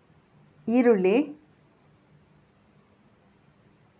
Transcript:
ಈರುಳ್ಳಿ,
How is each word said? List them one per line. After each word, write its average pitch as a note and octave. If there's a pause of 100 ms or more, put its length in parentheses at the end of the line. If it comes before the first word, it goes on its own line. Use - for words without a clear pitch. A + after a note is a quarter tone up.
(680)
ಈರುಳ್ಳಿ, A3 (2750)